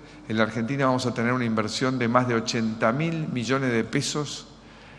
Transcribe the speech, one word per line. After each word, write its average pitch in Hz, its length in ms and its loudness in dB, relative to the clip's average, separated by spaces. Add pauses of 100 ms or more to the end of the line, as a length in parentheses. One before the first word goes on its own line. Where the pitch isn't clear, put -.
(280)
en 110 80 0
la 113 60 4
Argentina 117 440 0
vamos 127 200 2
a 120 80 0
tener 120 180 2
una 127 120 0
inversión 113 520 0
de 123 120 2
más 123 180 4
de 123 80 2
ochenta 113 560 0
mil 156 380 -2
millones 127 420 0
de 113 140 2
pesos 143 640 -4 (500)